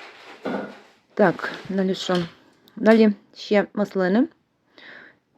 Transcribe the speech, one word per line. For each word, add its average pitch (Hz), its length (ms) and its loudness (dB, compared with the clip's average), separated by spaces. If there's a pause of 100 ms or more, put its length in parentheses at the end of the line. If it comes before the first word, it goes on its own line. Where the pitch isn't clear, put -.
(1120)
Так, - 360 0 (200)
далі 190 260 -2
що? 180 220 -4 (580)
Далі 220 380 4 (220)
ще 202 380 -2
маслини. 202 540 0 (1120)